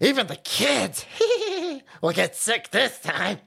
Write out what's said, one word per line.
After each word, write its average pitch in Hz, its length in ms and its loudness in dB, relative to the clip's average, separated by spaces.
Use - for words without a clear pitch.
Even 262 260 4
the 156 100 -8
kids 226 680 0
<laughs> 392 800 -2
will 165 100 2
get 175 240 0
sick 226 340 -2
this 233 280 0
time. 180 480 -4